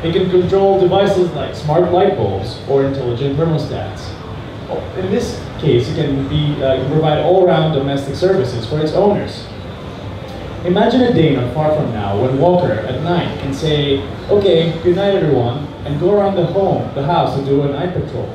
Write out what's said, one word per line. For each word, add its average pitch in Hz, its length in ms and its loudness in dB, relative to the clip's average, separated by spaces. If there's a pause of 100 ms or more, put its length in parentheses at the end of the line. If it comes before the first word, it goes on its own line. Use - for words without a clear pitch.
It 165 80 0
can 185 180 2
control 190 520 4
devices 185 500 4
like 143 240 -6
smart 160 380 2
light 185 240 4
bulbs 98 500 -4
or 139 160 2
intelligent 135 540 -2
thermostats. 143 720 -2 (880)
In 190 140 -4
this - 280 -2 (200)
case, 170 280 2
it 156 80 -4
can 139 320 -2
be, 147 360 0
uh, 131 140 2
can 135 140 -2
provide 156 280 2
all-round 165 560 4
domestic 139 400 -2
services 123 520 0
for 151 120 -2
its 156 140 -2
owners. 202 520 0 (1200)
Imagine 226 360 4
a 240 120 4
day 151 220 4
not 123 180 -2
far 151 220 2
from 139 160 0
now 101 280 -2
when 135 200 0
Walker 175 320 4
at - 320 -4
night 175 360 -2
can 139 140 -4
say, 143 480 0 (300)
"Okay, 170 420 4 (100)
good 175 120 4
night, 196 180 2
everyone," 135 540 0 (180)
and 147 140 -4
go 196 180 4
around 196 180 2
the 170 120 2
home, 180 480 0
the 139 80 -2
house 165 340 0
to 139 80 -4
do 139 160 2
a 139 60 0
night 175 260 -4
patrol. - 420 -6